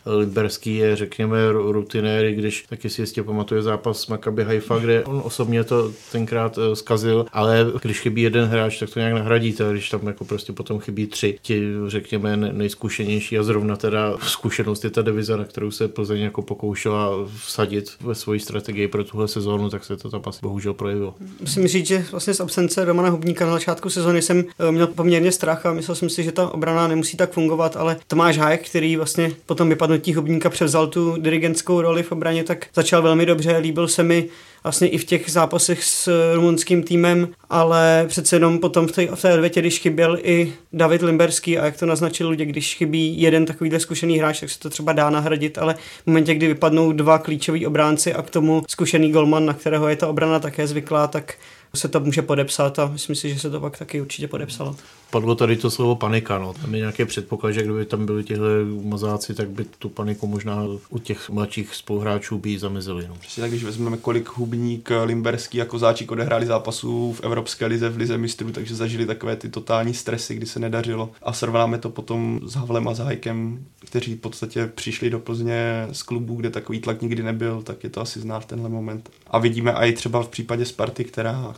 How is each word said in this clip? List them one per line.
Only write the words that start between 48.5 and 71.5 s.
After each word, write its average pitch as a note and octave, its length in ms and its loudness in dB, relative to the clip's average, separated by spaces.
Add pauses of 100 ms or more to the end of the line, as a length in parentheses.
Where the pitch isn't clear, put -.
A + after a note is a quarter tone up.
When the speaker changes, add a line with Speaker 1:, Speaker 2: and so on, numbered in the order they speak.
Speaker 2:
zkušený D#3+ 440 2
golman, D#3 340 6
na D3 80 2
kterého D3+ 360 0
je D3+ 60 2
ta D#3+ 120 0
obrana D#3+ 320 2
také D3+ 280 -2
zvyklá, D3 400 0
tak D3 260 -6 (420)
se - 120 -4
to D3 120 2
může C#3+ 220 0
podepsat C#3 580 0
a D3 80 2
myslím D3 280 -6
si, D3 180 -6
že C#3 60 -6
se D3+ 100 -4
to D3 100 -6
pak C#3+ 180 -8
taky D3 240 -8
určitě C#3 260 -8
podepsalo. C#3+ 480 -8 (360)
Speaker 1:
Padlo A2+ 240 2
tady A#2 220 4
to A#2 140 -2
slovo A#2+ 240 2
panika, A2 420 0
no. F#2 240 -6
Tam A2 120 -6
je A2 60 -2
nějaký A2 260 -2
předpoklad, G#2+ 460 -4
že G#2+ 120 0
kdyby G#2+ 220 -2
tam G#2+ 200 -4
byli G#2+ 180 -2
tihle G#2+ 260 -2 (340)
mazáci, G#2 500 -4
tak G2+ 160 -4
by G2+ 160 -8 (140)
tu G#2 100 -8
paniku G#2 380 -4
možná G#2 360 -4 (260)
u A2+ 100 -6
těch - 300 -8
mladších G#2 460 -4
spoluhráčů G#2 600 -4
by G2+ 220 -4
zamezili, F#2+ 480 -6
no. F2+ 120 -16
Speaker 3:
Přesně - 220 -12
tak, A#2 100 -4
když A#2 120 -4
vezmeme, A2+ 340 -4
kolik A#2 320 -2
Hubník, A#2+ 600 -4 (160)
Limberský A#2 560 -2
a A#2 40 -2
Kozáčik A#2 460 0
odehráli A#2 340 -2
zápasů A#2 680 -2
v A#2 100 -14
Evropské A2+ 420 -4
lize, A#2 240 0
v A#2 80 -8
Lize A2+ 200 -2
mistrů, A2+ 340 -6
takže A2+ 240 -8
zažili A2+ 300 -2
takové A2 300 -6
ty A#2 140 -10
totální A2+ 440 -2
stresy, A#2 420 -6
kdy A2 100 -8
se A2+ 140 -10
nedařilo. A2+ 500 -4 (120)
A A#2+ 120 -4
srovnáme A#2 440 0